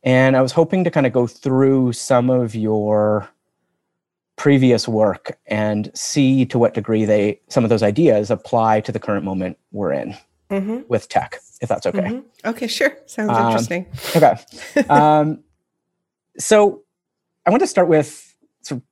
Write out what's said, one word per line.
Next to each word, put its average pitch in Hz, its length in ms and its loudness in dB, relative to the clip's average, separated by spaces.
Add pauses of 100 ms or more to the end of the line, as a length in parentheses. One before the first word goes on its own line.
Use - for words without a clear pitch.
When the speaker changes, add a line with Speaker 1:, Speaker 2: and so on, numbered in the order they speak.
Speaker 1:
And 131 320 4
I 131 60 4
was 131 120 0
hoping 170 320 0
to 170 60 -2
kind 139 160 0
of 113 60 -2
go 120 140 0
through 131 680 0
some 123 380 0
of 120 240 -2
your 107 720 -2 (1080)
previous 131 520 2
work 107 480 -2 (100)
and 107 480 -4
see 131 520 0
to 127 120 -4
what 117 160 2
degree 110 300 -2
they, 104 440 0
some 123 160 0
of 113 60 0
those 113 120 2
ideas 110 480 2
apply 113 520 0
to 113 100 -8
the 110 80 -6
current 101 240 -4
moment 92 340 -6 (140)
we're 95 200 -4
in 71 240 -6 (340)
Speaker 2:
Mm-hmm. 196 280 -6 (100)
Speaker 1:
with 117 220 -4
tech, - 280 -6 (220)
if - 80 -10
that's - 160 -4
okay. 196 160 -4
Speaker 2:
Mm-hmm. 220 480 -8
Okay, 233 200 -8
sure. - 360 -4
Sounds 214 260 -6
Speaker 1:
Um, - 180 0
Speaker 2:
interesting. 175 380 -2 (300)
Speaker 1:
okay. 123 200 6 (500)
Speaker 2:
<laughs> - 20 -14
Speaker 1:
Um, 151 520 2 (960)
so 208 460 2 (600)
I 175 60 0
want 240 100 2
to 370 60 2
start 180 220 2
with - 460 0 (280)
sort 127 160 -10
of 120 140 -14